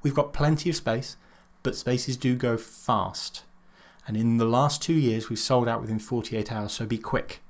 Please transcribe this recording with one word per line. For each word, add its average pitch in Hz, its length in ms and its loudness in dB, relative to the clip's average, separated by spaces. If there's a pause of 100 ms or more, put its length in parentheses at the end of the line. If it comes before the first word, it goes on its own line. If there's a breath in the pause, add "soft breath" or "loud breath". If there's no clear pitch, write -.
We've 139 140 0
got - 180 0
plenty 151 380 2
of 156 40 0
space, 120 400 -4 (460 soft breath)
but 135 140 -2
spaces 127 420 -2
do 127 180 2
go 120 220 0
fast. - 840 -4 (640 soft breath)
And 107 100 -4
in 117 200 4
the 113 80 4
last 127 360 4
two 165 120 0
years, 117 360 2
we've 113 80 -4
sold 123 320 4
out 113 100 0
within 110 200 -4
forty-eight 110 520 -4
hours, 104 200 -4
so 113 160 -4
be 113 100 0
quick. - 520 -4